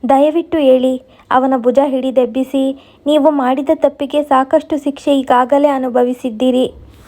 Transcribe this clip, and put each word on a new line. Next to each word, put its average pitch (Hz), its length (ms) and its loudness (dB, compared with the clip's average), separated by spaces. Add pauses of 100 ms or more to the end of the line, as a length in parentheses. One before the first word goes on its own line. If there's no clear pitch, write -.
"ದಯವಿಟ್ಟು 302 500 2
ಹೇಳಿ, 262 440 2 (300)
ಅವನ 262 240 2
ಭುಜ 240 280 0
ಹಿಡಿದೆಬ್ಬಿಸಿ. 262 1120 -4 (100)
ನೀವು 302 240 2
ಮಾಡಿದ 269 440 -2
ತಪ್ಪಿಗೆ 294 480 -2
ಸಾಕಷ್ಟು 285 600 0
ಶಿಕ್ಷೆ 277 340 -2
ಈಗಾಗಲೇ 262 500 0
ಅನುಭವಿಸಿದ್ದೀರಿ. 254 1040 -2 (360)